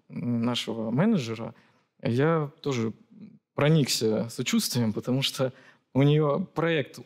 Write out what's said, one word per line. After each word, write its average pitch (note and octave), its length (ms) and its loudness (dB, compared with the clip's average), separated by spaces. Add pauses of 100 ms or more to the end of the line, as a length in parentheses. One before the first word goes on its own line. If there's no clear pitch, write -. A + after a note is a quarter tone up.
м, A#2+ 340 -2
нашего A2+ 480 -4
менеджера, B2 600 0 (480)
я C#3+ 500 0 (100)
тоже A2+ 320 -2 (640)
проникся A#2+ 720 2
сочувствием, B2 640 0
потому B2+ 280 -2
что C3 320 -2 (400)
у C3 100 4
неё D3 420 4 (100)
проект D#3+ 500 -2